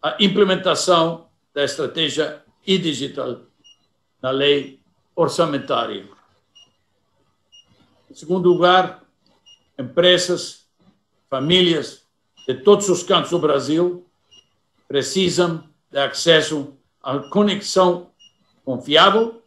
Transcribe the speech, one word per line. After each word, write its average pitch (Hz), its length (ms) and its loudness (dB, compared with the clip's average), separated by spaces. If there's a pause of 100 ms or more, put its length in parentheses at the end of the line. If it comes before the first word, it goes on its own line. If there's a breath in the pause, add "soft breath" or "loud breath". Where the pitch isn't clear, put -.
a 160 180 -4
implementação 185 1080 0 (240)
da 143 120 -2
estratégia 143 800 -6 (200)
e-digital 139 760 -4 (800)
na 131 80 -4
lei 139 500 0 (360)
orçamentária. 131 920 -2 (2000)
Em - 60 -20
segundo 175 340 0
lugar, 180 540 4 (760)
empresas, 175 880 0 (640)
famílias 160 760 0 (420)
de - 80 -2
todos 196 340 4
os 180 140 0
cantos 170 280 0
do 170 100 -2
Brasil 156 680 -2 (800)
precisam 165 840 -2 (220)
de 139 80 -4
acesso 151 800 0 (260)
a 135 160 -4
conexão 185 960 0 (520)
confiável 180 840 2